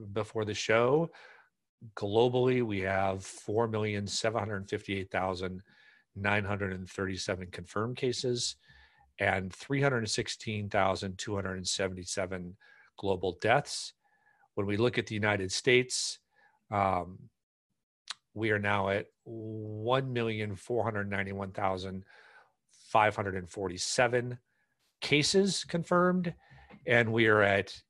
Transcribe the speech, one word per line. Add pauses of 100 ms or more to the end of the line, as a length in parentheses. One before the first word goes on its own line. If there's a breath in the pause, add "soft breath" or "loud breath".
(120)
before
the
show, (840 loud breath)
globally,
we
have
four
million
seven
hundred
fifty-eight
thousand (540 soft breath)
nine
hundred
and
thirty-seven
confirmed
cases, (600 soft breath)
and
three
hundred
sixteen
thousand
two
hundred
seventy-seven (400 soft breath)
global
deaths. (600 soft breath)
When
we
look
at
the
United
States, (520 soft breath)
um, (1160)
we
are
now
at (180)
one
million
four
hundred
ninety-one
thousand (680 loud breath)
five
hundred
and
forty-seven (640)
cases
confirmed, (520 loud breath)
and
we
are
at (160)